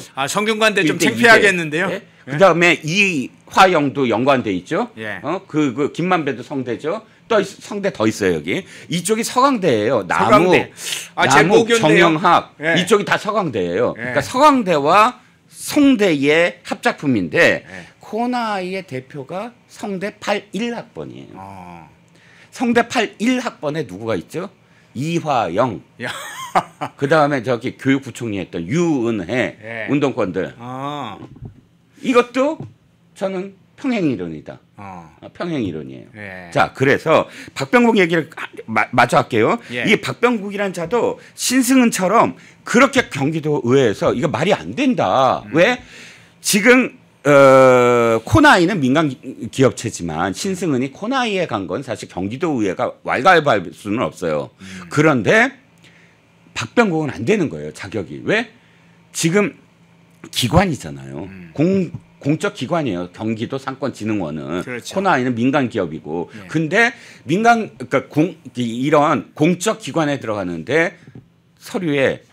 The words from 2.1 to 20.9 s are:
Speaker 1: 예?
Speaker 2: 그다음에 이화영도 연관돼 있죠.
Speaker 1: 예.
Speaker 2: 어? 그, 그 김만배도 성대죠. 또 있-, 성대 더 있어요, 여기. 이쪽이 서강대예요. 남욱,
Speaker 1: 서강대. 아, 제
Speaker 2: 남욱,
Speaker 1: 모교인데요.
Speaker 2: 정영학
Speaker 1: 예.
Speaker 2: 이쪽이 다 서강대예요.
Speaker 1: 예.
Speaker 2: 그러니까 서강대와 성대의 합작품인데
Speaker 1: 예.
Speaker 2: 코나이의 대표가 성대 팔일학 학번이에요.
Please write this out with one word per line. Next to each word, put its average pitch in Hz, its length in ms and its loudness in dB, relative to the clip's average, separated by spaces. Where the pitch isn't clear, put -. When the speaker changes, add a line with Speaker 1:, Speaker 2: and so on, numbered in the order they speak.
Speaker 1:
예? 127 40 -12
Speaker 2:
그다음에 170 520 4
이화영도 156 1300 2
연관돼 117 480 2
있죠. 170 420 -4
Speaker 1:
예. 107 240 -10
Speaker 2:
어? 170 240 -6
그, 151 260 -2
그 135 200 -2
김만배도 156 500 -4
성대죠. 135 600 -6
또 220 140 2
있-, 196 200 -10
성대 202 300 -6
더 110 160 -2
있어요, 95 280 0
여기. 90 300 -6
이쪽이 190 360 -2
서강대예요. 160 840 2
남욱, 85 240 2
Speaker 1:
서강대. - 180 2
아, 127 120 0
제 135 140 6
Speaker 2:
남욱, 196 160 4
Speaker 1:
모교인데요. 233 220 4
Speaker 2:
정영학 170 840 4
Speaker 1:
예. 160 200 0
Speaker 2:
이쪽이 202 220 2
다 175 140 0
서강대예요. 110 800 -2
Speaker 1:
예. - 20 -14
Speaker 2:
그러니까 123 220 -4
서강대와 214 1000 2
성대의 175 1120 2
합작품인데 127 1040 0
Speaker 1:
예. 90 180 -18
Speaker 2:
코나이의 214 880 -6
대표가 151 640 -12
성대 202 520 -8
팔일학 214 580 -6
학번이에요. 67 560 -14